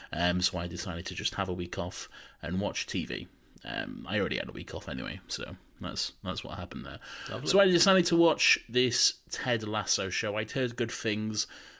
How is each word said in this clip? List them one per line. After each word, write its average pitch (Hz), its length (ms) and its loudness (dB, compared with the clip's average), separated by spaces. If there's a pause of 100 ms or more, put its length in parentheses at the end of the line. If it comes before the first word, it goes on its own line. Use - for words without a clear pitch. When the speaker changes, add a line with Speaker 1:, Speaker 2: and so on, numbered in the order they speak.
(120)
Speaker 1:
um, 90 300 2
so 90 160 0
I 87 100 -2
decided 85 380 -6
to 90 100 -8
just - 200 -4
have 95 120 -2
a 92 60 0
week 90 260 -4
off - 300 -6 (320)
and 90 180 -2
watch - 280 -2
T 87 180 -2
V. - 240 -6 (340)
Um, 53 440 -6
I 104 120 0
already 82 180 0
had - 120 -4
a - 40 -10
week - 220 -8
off - 140 -8
anyway, 64 400 -6
so - 260 -6 (240)
that's, - 320 -6 (140)
that's 92 180 -4
what - 160 -10
happened 71 260 -8
there. 67 140 -12 (300)
Speaker 2:
Lovely. 120 180 -6
Speaker 1:
So 180 140 6
I 196 60 8
decided 185 400 6
to 170 100 4
watch - 500 6
this 120 460 4 (160)
Ted 117 360 -2
Lasso 104 440 0
show. 104 260 -2
I'd 110 160 -2
heard 127 240 0
good 117 160 0
things. 107 560 -2 (320)